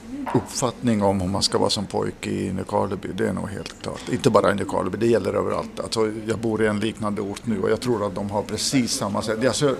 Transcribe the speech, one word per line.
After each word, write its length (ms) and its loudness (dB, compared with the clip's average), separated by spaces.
uppfattning 680 0
om 180 4
hur 80 0
man 140 0
ska 160 2
vara 120 4
som 160 -2
pojke 440 -2
i 220 0
Nykarleby, 640 -2
det 140 0
är 40 0
nog 160 -4
helt 340 -10
klart. 300 -8
Inte 180 4
bara 220 6
i 20 4
Nykarleby, 440 -2
det 80 2
gäller 260 2
överallt. 480 -2
Alltså, 320 -2
jag 120 -2
bor 240 0
i 40 4
en 140 2
liknande 420 -2
ort 240 -6
nu 140 0
och 100 2
jag 100 2
tror 260 2
att 80 -2
de 160 -4
har 120 0
precis 500 2
samma 300 -2
sätt. 200 0
Jag 120 4
ser, 260 2